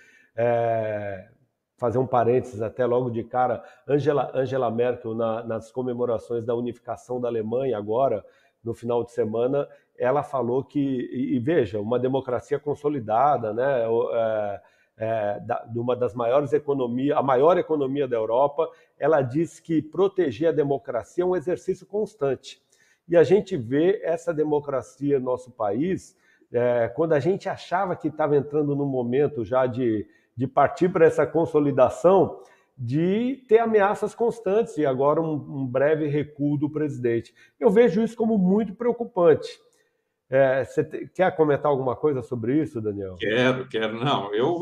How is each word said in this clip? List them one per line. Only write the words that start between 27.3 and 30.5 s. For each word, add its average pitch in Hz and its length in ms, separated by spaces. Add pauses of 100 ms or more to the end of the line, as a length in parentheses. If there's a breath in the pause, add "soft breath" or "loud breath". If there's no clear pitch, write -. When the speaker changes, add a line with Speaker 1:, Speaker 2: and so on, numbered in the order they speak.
Speaker 1:
achava 180 480
que - 140
tava 147 260
entrando 143 400
num 139 120
momento 131 580
já 127 220
de, 117 400 (280 soft breath)
de 127 120
partir 143 420